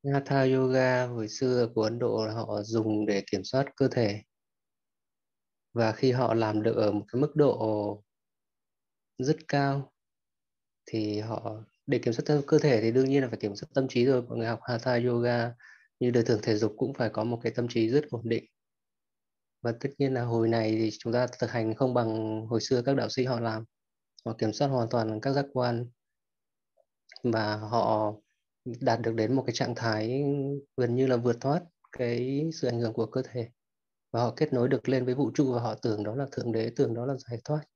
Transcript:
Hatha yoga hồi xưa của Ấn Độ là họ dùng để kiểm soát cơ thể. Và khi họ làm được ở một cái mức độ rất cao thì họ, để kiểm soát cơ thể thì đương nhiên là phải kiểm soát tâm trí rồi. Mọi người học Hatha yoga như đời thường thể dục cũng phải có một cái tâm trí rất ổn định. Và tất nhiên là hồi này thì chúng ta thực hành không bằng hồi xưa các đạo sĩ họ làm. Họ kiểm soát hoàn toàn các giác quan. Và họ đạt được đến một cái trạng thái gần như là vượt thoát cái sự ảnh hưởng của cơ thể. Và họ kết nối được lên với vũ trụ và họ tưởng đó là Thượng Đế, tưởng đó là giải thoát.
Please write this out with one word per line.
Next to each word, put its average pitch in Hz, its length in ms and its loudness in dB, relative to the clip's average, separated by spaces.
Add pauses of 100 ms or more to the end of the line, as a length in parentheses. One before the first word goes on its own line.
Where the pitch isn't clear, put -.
(120)
Hatha 139 300 2
yoga 131 640 4
hồi 117 220 -4
xưa 123 460 0
của 110 80 2
Ấn 120 160 0
Độ 110 280 0
là 110 80 -4
họ 107 280 -4
dùng 107 440 0
để 101 240 0
kiểm 95 140 -2
soát 135 220 0 (100)
cơ 135 120 2
thể. 107 340 0 (1500)
Và 113 200 2
khi 131 200 2
họ 123 220 2
làm 107 280 2
được 113 140 2
ở 107 160 2
một 104 160 -2
cái 123 120 -2
mức 151 160 0
độ 107 680 2 (1120)
rất 139 180 0 (120)
cao 139 440 0 (920)
thì 107 340 -2
họ, 110 440 -8 (220)
để 127 160 2
kiểm - 120 0
soát 147 320 0
cơ 156 120 6
thể 143 240 4
thì 113 100 2
đương 131 160 4
nhiên 139 140 4
là 127 60 -2
phải 117 120 -6
kiểm 101 160 -4
soát - 180 -12
tâm 135 140 2
trí 120 160 2
rồi. 127 180 4
Mọi 117 160 -8
người 113 80 -2
học 113 160 -4
Hatha 123 440 0
yoga 120 480 0 (460)
như 123 100 2
đời 117 160 4
thường 113 160 4
thể 110 140 2
dục 107 200 0
cũng 135 180 -2
phải 113 180 -2
có 110 120 -2
một 120 180 -4
cái 113 140 -4
tâm 120 120 -2
trí 113 200 2
rất 143 220 2
ổn 117 180 -8
định. 113 160 -2 (1160)
Và 117 180 -2
tất 139 80 -6 (100)
nhiên 135 160 0
là 120 100 -2
hồi 117 240 0
này 110 280 2
thì 110 220 0
chúng 113 140 -6
ta 123 140 2 (140)
thực 113 100 -2
hành 113 240 -2
không 127 200 0
bằng 110 520 0
hồi 113 140 0
xưa 120 220 0
các 139 140 0
đạo 113 120 -2
sĩ 131 160 -2
họ 123 160 -2
làm. 113 240 -4 (600)
Họ 107 140 -4
kiểm 110 140 0
soát 147 160 0
hoàn 123 220 0
toàn 110 320 -2
các 139 100 -2
giác 143 200 0
quan. 120 380 -2 (1300)
Và 110 340 0
họ 107 580 0 (680)
đạt 117 220 2
được 113 100 0
đến 113 240 0
một 135 100 0
cái 117 80 -4
trạng 120 220 -2
thái 117 480 -2 (520)
gần 120 180 0
như 131 120 2
là 131 100 2
vượt 120 240 0
thoát 156 240 0 (280)
cái 127 600 -2
sự 135 160 -2
ảnh 117 120 -2
hưởng 113 120 0
của 113 140 -2
cơ 131 180 -4
thể. 120 260 -8 (600)
Và 117 80 0
họ 120 160 0
kết 156 160 0
nối 123 160 2
được 131 200 0
lên 131 160 2
với 123 100 0
vũ 131 200 0
trụ 131 180 4
và 123 80 0
họ 113 220 -2
tưởng 107 220 -2
đó 107 100 -4
là 135 180 -4
Thượng 117 200 -4
Đế, 113 240 -2
tưởng 120 180 2
đó 120 120 -4
là 139 100 -2
giải 120 280 -10
thoát. 151 200 -4 (120)